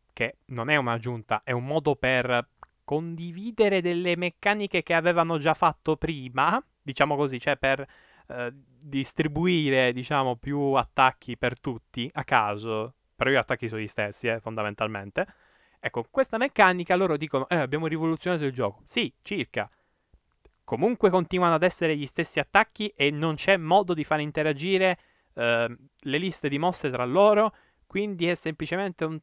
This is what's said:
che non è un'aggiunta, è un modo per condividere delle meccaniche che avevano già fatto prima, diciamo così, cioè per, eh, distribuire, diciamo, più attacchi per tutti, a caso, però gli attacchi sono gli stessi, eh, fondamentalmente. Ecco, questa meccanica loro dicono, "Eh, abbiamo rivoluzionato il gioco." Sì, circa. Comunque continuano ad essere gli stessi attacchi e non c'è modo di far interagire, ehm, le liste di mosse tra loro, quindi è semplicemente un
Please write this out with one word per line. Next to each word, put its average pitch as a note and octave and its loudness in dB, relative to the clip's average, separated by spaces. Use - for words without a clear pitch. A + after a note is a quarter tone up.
che A#2 -4
non B2 -6
è D3+ 4
un'aggiunta, A#2 -2
è C3 -4
un B2 -2
modo D3 0
per B2 0
condividere F3 -2
delle F3 0
meccaniche F#3+ -2
che F3 -2
avevano E3 2
già D3+ 2
fatto D#3 0
prima, D3 -2
diciamo D3+ 0
così, C#3 -2
cioè D3 0
per, C3+ 0
eh, B2 -8
distribuire, C#3+ 0
diciamo, B2+ -2
più C#3+ -4
attacchi C3+ 2
per B2 -4
tutti, B2 -8
a C#3 -6
caso, A2 -2
però B2+ 0
gli C#3 4
attacchi A#2+ 0
sono A2 -6
gli G#2+ -6
stessi, G#2 -6
eh, A2+ -2
fondamentalmente. G#2+ -6
Ecco, - -6
questa B3+ -2
meccanica F#3 2
loro F3+ 2
dicono, C#3+ -4
"Eh, F3 2
abbiamo D3+ 0
rivoluzionato D#3+ -2
il C3+ -2
gioco." A#2 -4
Sì, G3+ -2
circa. A#2+ -4
Comunque G3+ 0
continuano F3+ 2
ad D#3 2
essere E3 0
gli D3 -6
stessi - -4
attacchi A#3+ 2
e C#3+ 0
non D3+ -2
c'è G3 4
modo F3 2
di D#3 -2
far D3+ 0
interagire, D#3 0
ehm, A#2 0
le C#3+ -2
liste E3+ -4
di C#3 -2
mosse E3+ -2
tra B2 -4
loro, G#3 4
quindi F#3+ -4
è F3 0
semplicemente E3+ -6
un D#3+ -6